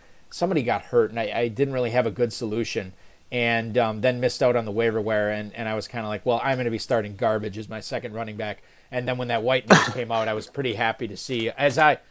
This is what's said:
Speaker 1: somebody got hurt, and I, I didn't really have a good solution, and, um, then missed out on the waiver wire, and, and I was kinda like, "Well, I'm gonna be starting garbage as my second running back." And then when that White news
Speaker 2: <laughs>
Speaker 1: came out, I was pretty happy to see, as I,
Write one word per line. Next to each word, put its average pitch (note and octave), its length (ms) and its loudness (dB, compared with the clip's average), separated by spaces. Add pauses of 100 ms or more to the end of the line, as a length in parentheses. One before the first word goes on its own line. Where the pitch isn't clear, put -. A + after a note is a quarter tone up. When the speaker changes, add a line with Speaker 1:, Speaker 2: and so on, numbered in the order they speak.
(320)
Speaker 1:
somebody E3+ 320 0
got A2 180 0
hurt, A2+ 300 2
and A2+ 80 -6
I, G#2+ 160 -2
I A#2+ 120 0
didn't C3 280 -2
really B2 160 0
have A#2 160 2
a G#2+ 40 -4
good A2+ 220 -2
solution, G#2+ 600 -4 (380)
and, A#2 460 0
um, A2 240 0
then B2 200 2
missed B2 200 0
out B2 140 4
on A#2 100 0
the G#2+ 60 -6
waiver A2+ 300 2
wire, G#2+ 280 0
and, G#2+ 240 -6
and A2+ 160 -6
I A2 60 -2
was G#2+ 120 -4
kinda A2+ 200 -8
like, G#2+ 180 -4
"Well, A#2 180 2
I'm C3+ 140 0
gonna A#2+ 140 0
be A2+ 80 -2
starting G#2 360 -2
garbage G#2+ 420 0
as G#2+ 120 -10
my A2 120 -10
second A2+ 320 -8
running A2 240 -8
back." G#2+ 260 -8 (300)
And B2 140 -2
then B2+ 100 -2
when B2 120 -4
that A2+ 120 2
White B2 280 2
news - 200 8
Speaker 2:
<laughs> A2+ 40 -4
Speaker 1:
came A#2 180 -4
out, A2+ 160 0
I A2 60 0
was G#2+ 140 -4
pretty B2 260 -4
happy A2+ 360 -2
to G2+ 80 -10
see, A2+ 320 -4
as C#3 280 2
I, D3+ 220 6 (120)